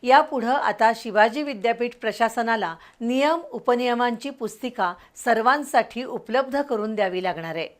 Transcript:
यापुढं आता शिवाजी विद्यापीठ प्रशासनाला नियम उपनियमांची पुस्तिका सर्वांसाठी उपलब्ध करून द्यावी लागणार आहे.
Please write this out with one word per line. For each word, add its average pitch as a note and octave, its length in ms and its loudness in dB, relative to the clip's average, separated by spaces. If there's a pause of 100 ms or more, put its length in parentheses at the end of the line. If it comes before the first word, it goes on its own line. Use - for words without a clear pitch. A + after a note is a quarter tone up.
यापुढं B3+ 480 4
आता A3 440 2
शिवाजी A3+ 480 2
विद्यापीठ A#3 580 -2
प्रशासनाला A3+ 720 -2 (280)
नियम C#4 400 0 (100)
उपनियमांची A#3+ 800 0
पुस्तिका A3 640 -6 (320)
सर्वांसाठी A#3+ 760 2
उपलब्ध C4 580 -4
करून A3 340 -4
द्यावी F#3 280 -2
लागणार E3 320 -6
आहे. E3 120 -6 (120)